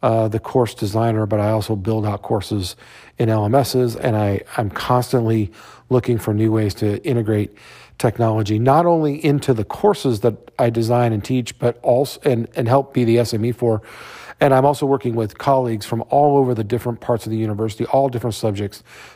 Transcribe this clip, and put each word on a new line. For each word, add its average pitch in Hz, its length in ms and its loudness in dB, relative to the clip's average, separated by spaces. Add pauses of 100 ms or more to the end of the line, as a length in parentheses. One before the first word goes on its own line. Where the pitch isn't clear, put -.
uh, 113 260 2
the 110 100 -2
course 120 360 -2
designer, 110 520 0
but 104 140 0
I 104 100 0
also 110 260 -2
build 107 300 -2
out 101 160 -4
courses 104 540 -4 (420)
in 113 100 2
L 110 160 2
M 107 100 2
Ss, 123 420 0
and 113 200 -2
I, 101 260 0 (140)
I'm 104 140 -2
constantly 113 800 0 (380)
looking 123 300 2
for 104 160 -2
new 110 180 2
ways 107 220 0
to 104 300 -2
integrate 110 480 0 (460)
technology, 110 600 0
not 135 260 4
only 160 400 0
into 143 300 2
the 110 100 -2
courses 135 560 0
that 110 380 -2
I 120 120 2
design 117 420 0
and 104 120 -2
teach, 127 340 -4
but 120 240 -2
also, 131 420 0
and, 117 300 0
and 113 140 -2
help 135 240 2
be 123 120 2
the 117 140 4
S 117 160 0
M 107 100 -2
E 117 80 0
for. 113 300 0 (580)
And 139 120 4
I'm 131 140 6
also 147 180 2
working 131 300 0
with 110 240 -4
colleagues 127 480 0
from 113 240 -4
all 143 260 4
over 127 180 2
the 110 100 -2
different 117 360 -4
parts 120 260 -2
of 110 40 -8
the 110 80 -2
university, 110 480 -4
all 135 220 2
different 117 260 -4
subjects, 101 480 -4 (340)